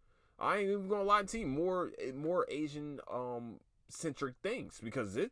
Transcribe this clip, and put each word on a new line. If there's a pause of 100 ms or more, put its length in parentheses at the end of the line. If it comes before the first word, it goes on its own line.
(400)
I
ain't
even
gonna
lie
to
you.
More, (240)
more
Asian, (140)
um, (280)
centric
things.
Because
it,